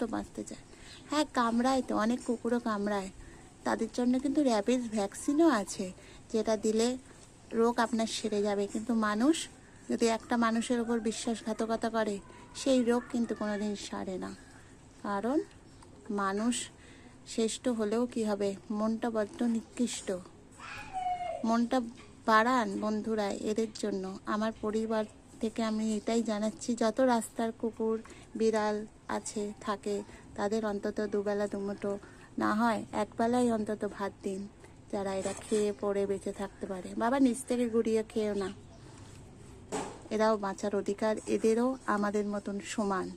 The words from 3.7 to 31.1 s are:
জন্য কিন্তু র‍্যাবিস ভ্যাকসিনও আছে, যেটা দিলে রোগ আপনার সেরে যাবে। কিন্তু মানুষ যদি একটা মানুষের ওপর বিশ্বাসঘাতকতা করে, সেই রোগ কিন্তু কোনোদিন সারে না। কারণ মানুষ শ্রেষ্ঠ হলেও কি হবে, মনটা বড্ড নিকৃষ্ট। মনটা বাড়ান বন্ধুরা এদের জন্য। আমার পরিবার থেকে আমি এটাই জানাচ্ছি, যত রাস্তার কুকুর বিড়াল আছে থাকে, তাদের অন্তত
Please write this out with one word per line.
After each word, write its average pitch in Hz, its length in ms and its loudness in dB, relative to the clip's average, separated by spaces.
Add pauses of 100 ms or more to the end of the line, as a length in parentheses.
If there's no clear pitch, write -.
জন্য 247 160 4 (100)
কিন্তু 285 240 2
র‍্যাবিস 240 340 4 (140)
ভ্যাকসিনও 285 520 4 (120)
আছে, 190 260 -4 (460)
যেটা 220 220 2 (100)
দিলে 220 240 4 (720)
রোগ 233 140 6 (120)
আপনার 226 300 0
সেরে 208 300 0
যাবে। 202 180 2 (100)
কিন্তু 226 180 -2 (140)
মানুষ 233 300 4 (540)
যদি 233 160 4 (120)
একটা - 160 -2 (100)
মানুষের 226 400 2
ওপর 233 120 0 (120)
বিশ্বাসঘাতকতা 220 880 -2
করে, 214 200 2 (440)
সেই 262 200 6 (100)
রোগ 240 120 2 (100)
কিন্তু 233 200 0 (100)
কোনোদিন 208 300 -2 (140)
সারে 196 380 -6
না। 196 60 -8 (760)
কারণ 208 320 0 (840)
মানুষ 208 320 0 (760)
শ্রেষ্ঠ 220 340 0 (140)
হলেও 220 240 2 (100)
কি 226 180 0
হবে, 202 180 2 (300)
মনটা 220 360 0
বড্ড 214 240 -2 (160)
নিকৃষ্ট। - 560 -2 (1400)
মনটা 233 300 2 (500)
বাড়ান 226 400 6 (160)
বন্ধুরা 214 420 0 (240)
এদের 220 200 0 (120)
জন্য। 196 220 -2 (300)
আমার 220 180 0 (120)
পরিবার 220 400 0 (360)
থেকে 220 200 -2 (100)
আমি 220 140 0 (140)
এটাই 226 220 2 (100)
জানাচ্ছি, 214 400 -2 (120)
যত 220 160 2 (160)
রাস্তার 226 360 0 (100)
কুকুর 220 360 0 (420)
বিড়াল 214 380 2 (400)
আছে 208 260 -4 (240)
থাকে, 202 300 -2 (400)
তাদের 214 340 0
অন্তত 202 280 -2 (140)